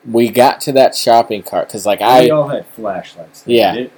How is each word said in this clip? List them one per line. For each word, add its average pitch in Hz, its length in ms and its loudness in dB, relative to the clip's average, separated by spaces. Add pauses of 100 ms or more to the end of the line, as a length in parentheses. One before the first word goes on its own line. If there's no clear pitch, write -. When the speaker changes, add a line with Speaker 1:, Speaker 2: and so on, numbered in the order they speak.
(100)
Speaker 1:
we 117 180 0
got 123 340 2
to 143 100 -8
that 131 220 4
shopping 113 480 0
cart, 90 280 -6
'cause, 101 160 -10
like, 101 140 -2
Speaker 2:
We 104 60 -2
Speaker 1:
I 127 220 4
Speaker 2:
all 151 200 0
had 131 180 -10
flashlights. - 760 -14
Though, 117 100 -4
Speaker 1:
Yeah. 107 220 2
Speaker 2:
did 123 100 -8
it? 123 140 -16